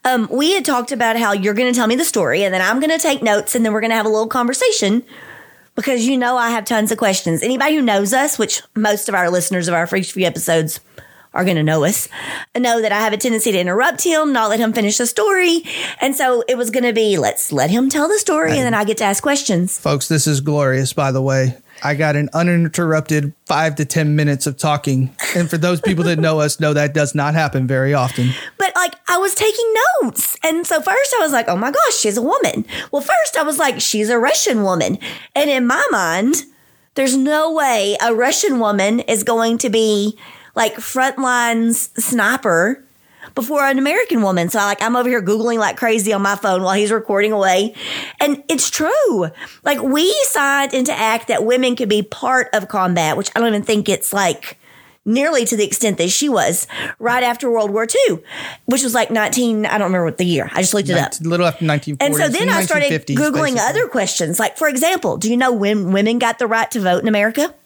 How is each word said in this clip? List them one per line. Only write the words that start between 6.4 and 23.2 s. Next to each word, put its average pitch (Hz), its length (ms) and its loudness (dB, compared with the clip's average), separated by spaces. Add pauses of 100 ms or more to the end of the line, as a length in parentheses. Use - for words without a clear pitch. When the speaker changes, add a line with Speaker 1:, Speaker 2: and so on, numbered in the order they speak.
Speaker 1:
have 226 160 -2
tons 220 260 0
of 220 60 -2
questions. 190 440 0
Anybody 269 340 2
who 294 60 2
knows 202 300 2
us, 269 260 0
which - 240 -2 (140)
most 208 320 0
of 202 80 -2
our 175 140 2
listeners 180 380 0
of 180 60 0
our 170 140 0
first 190 240 -4
few 185 140 0
episodes 165 540 0 (540)
are 180 120 0
gonna 165 180 2
know 156 200 2
us, - 260 -2 (480)
know 233 240 2
that 214 100 0
I 208 80 0
have 220 140 2
a 214 40 -4
tendency 220 340 0
to 185 80 2
interrupt 220 440 0
him, 311 300 2
not 220 160 0
let 220 100 0
him 226 140 0
finish 208 240 0
the 240 100 0
story. 359 560 2 (380)
And 262 140 0
so 254 320 0
it 247 100 0
was 233 120 -2
gonna 240 240 0
be, 208 240 2
let's - 340 -2
let 143 180 0
him 247 200 2
tell 294 180 0
the 415 120 0
story 320 300 0
and 311 80 0
Speaker 2:
Hey. 262 60 0
Speaker 1:
then 240 100 0
I 208 100 0
get 208 140 -2
to 226 80 -2
ask 202 180 0
questions. 240 560 0
Speaker 2:
Folks, 147 280 -2
this 156 200 2
is 139 140 0
glorious, 139 500 0
by 139 200 0
the 131 100 0
way. 131 360 0 (240)
I 143 140 0
got 151 200 0
an 147 180 0
uninterrupted 160 1000 0 (120)